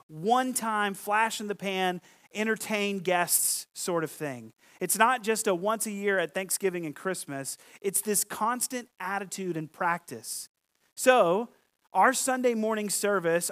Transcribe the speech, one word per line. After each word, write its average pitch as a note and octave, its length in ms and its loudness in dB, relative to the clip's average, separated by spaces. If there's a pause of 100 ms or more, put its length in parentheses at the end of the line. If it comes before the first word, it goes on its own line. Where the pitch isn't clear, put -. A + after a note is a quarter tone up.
one-time G#3+ 840 0
flash G#3+ 480 0
in G#3 80 -8
the G3+ 60 -4
pan, F#3 480 -2 (320)
entertain G#3 640 -2
guests F3 720 0
sort E3+ 320 -2
of D3 60 -6
thing. B2 420 -8 (260)
It's F3+ 200 -2
not A#3 240 4
just A3 240 0
a G3 80 4
once G3+ 320 -2
a G#3+ 40 -6
year G3+ 280 0
at E3 160 -2
Thanksgiving F3+ 500 -2
and D3 100 -6
Christmas. C#3+ 640 -6 (240)
It's G3 220 -2
this G#3 220 0
constant A#3+ 680 -4 (100)
attitude F#3+ 560 -4
and D#3 160 -8
practice. - 800 -4 (440)
So A#3 540 6 (460)
our G#3 180 8
Sunday B3+ 400 0
morning G#3+ 380 0
service, F3 600 2